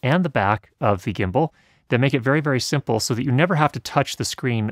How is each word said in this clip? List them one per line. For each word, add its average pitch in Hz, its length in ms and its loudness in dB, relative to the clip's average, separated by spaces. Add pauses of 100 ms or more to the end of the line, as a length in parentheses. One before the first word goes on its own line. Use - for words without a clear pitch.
and 170 220 2
the 165 40 -2
back 107 400 0 (120)
of 101 240 2
the 107 80 -2
gimbal 107 380 0 (380)
that 120 120 2
make 135 120 2
it 143 60 2
very, 135 220 2
very 147 180 0
simple 120 400 -2
so - 140 -2
that 110 100 -2
you - 80 -2
never 160 240 2
have 151 160 2
to 127 80 -8
touch - 380 -2
the 117 80 -4
screen 113 460 -2